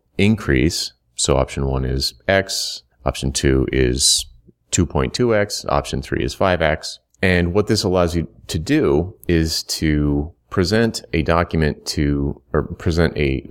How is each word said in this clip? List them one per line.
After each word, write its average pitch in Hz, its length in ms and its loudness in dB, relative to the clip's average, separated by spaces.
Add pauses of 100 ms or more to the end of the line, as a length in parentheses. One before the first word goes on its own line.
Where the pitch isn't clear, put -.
(180)
increase. 87 720 0 (220)
So - 220 0
option 67 300 -2
one 65 180 -2
is 67 300 -4 (120)
X, - 560 -2 (220)
option 67 280 -4
two 65 380 2
is 64 560 0 (460)
two 92 120 2
point - 300 -2
two 120 180 0
X, 101 360 0
option 69 340 -2
three - 220 -4
is 76 100 -4
five 92 260 0
X. 78 380 -2 (220)
And 87 340 2
what 104 140 0
this 107 160 0
allows 87 320 2
you 82 100 -2 (220)
to 90 100 -4
do 90 560 0 (140)
is 82 360 2
to 73 680 0 (180)
present 110 600 0
a 80 100 2
document 82 640 0
to, 71 560 -2 (100)
or 76 120 0
present 82 520 0
a, 67 340 -2